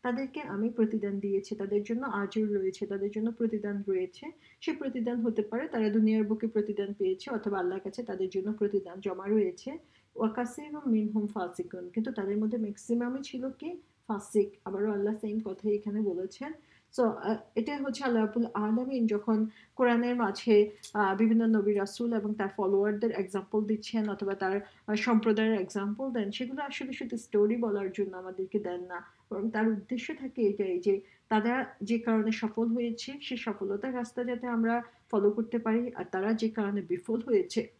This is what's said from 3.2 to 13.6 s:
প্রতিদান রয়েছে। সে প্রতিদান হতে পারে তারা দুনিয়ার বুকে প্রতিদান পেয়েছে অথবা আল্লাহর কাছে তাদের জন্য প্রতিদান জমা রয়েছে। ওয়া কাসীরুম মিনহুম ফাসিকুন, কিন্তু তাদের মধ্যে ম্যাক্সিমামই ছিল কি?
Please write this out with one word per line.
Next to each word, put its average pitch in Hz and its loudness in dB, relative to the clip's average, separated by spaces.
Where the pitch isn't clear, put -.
প্রতিদান 208 -2
রয়েছে। 185 -2
সে - -2
প্রতিদান 240 -2
হতে 220 0
পারে 226 -4
তারা 214 0
দুনিয়ার 220 4
বুকে 214 -2
প্রতিদান 208 0
পেয়েছে 190 -2
অথবা 214 -2
আল্লাহর 185 -2
কাছে 202 -8
তাদের 190 -4
জন্য 196 -2
প্রতিদান 196 -2
জমা 190 -4
রয়েছে। 214 0
ওয়া 220 0
কাসীরুম 294 -4
মিনহুম 214 2
ফাসিকুন, 180 -6
কিন্তু 226 -4
তাদের 202 -2
মধ্যে 214 0
ম্যাক্সিমামই 240 -4
ছিল 262 -8
কি? 330 -10